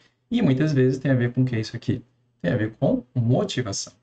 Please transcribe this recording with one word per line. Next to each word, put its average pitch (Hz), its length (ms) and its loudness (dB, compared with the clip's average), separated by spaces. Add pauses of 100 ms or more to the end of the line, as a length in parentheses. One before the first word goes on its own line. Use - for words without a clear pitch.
(300)
E 233 120 0
muitas 147 300 2
vezes 131 260 2
tem 147 120 -2
a 135 40 4
ver 120 180 0
com 127 100 2
o - 20 4
que 123 120 -2
é 110 40 -2
isso - 160 -8
aqui? - 260 -4 (380)
Tem - 120 -2
a - 40 0
ver 107 180 -2
com 254 300 0 (100)
motivação 120 800 -2 (100)